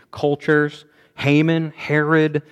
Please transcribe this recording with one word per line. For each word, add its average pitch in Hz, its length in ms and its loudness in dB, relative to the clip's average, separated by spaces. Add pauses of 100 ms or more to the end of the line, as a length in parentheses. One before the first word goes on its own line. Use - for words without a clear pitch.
(120)
cultures. 147 760 -2 (300)
Haman, 156 600 0
Herod, 151 760 0